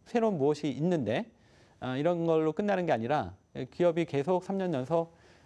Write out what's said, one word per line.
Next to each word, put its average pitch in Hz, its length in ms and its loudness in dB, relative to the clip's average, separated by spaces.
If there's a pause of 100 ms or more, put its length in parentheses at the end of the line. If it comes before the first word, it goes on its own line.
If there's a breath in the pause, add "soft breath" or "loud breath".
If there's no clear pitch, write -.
새로운 220 320 0
무엇이 147 320 2
있는데, 143 560 0 (560 soft breath)
아, 127 160 -4
이런 165 300 0
걸로 160 260 2
끝나는 196 320 0
게 156 80 0
아니라 117 400 0 (380)
기업이 170 340 2
계속 170 400 0
삼 196 140 -4
년 180 160 -2
연속 165 400 -2 (320 soft breath)